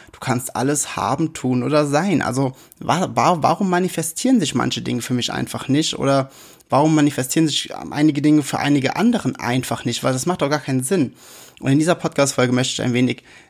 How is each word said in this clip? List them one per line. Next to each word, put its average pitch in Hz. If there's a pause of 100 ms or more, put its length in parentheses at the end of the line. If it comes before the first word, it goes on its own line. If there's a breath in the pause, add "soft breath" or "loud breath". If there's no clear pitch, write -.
(140 loud breath)
du -
kannst 120
alles 143
haben, 135
tun 127
oder 147
sein. 151
Also 131 (260 loud breath)
wa-, 160
wa-, 151
warum 185
manifestieren 180
sich 151
manche 123
Dinge 120
für 127
mich 120
einfach 123
nicht 151
oder 135 (380 loud breath)
warum 156
manifestieren 147
sich -
einige 143
Dinge 151
für -
einige 139
anderen 208
einfach 120
nicht? 120
Weil 131
das 131
macht 175
doch 139
gar 147
keinen 131
Sinn. 151 (440 loud breath)
Und 135
in 143
dieser 165
Podcast-Folge 135
möchte 127
ich -
ein 120
wenig, 123 (260 loud breath)